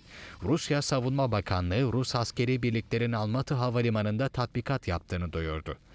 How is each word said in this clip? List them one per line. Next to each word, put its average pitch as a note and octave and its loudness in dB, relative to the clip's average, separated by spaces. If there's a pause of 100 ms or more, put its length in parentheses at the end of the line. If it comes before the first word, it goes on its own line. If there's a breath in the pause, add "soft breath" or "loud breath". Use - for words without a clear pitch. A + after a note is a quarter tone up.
(420 loud breath)
Rusya C#3+ 2
Savunma C3 2
Bakanlığı, G2+ 2
Rus B2 0
askeri B2 0
birliklerin A#2 0
Almatı A2+ 0
Havalimanı'nda A#2 2
tatbikat B2+ -2
yaptığını F2 -2
duyurdu. D#2+ -4 (180 loud breath)